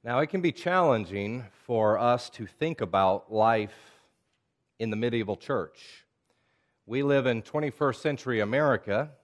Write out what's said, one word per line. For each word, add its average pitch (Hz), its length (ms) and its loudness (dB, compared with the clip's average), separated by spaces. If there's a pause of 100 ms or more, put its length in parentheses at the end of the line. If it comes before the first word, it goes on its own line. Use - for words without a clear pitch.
Now, 120 140 -2
it 151 80 0
can 185 120 -4
be 175 120 0
challenging 117 920 0 (200)
for 110 320 2
us 120 320 0
to 110 160 -12
think 156 360 -6
about 98 520 0
life 110 400 2 (1040)
in 113 140 -4
the 104 40 -4
medieval 113 400 -2
church. - 680 -8 (800)
We 127 160 -4
live 139 240 2
in 117 160 0
twenty-first 147 640 -2
century 127 380 0
America. 127 680 2 (140)